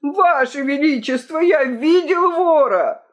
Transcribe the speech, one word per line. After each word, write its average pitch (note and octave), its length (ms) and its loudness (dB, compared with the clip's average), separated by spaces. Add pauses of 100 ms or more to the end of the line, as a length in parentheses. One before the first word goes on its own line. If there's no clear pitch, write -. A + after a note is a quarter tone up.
Ваше C#4+ 600 0
Величество, C#4 760 -2
я E4 240 2
видел E4 680 0
вора! D4+ 800 0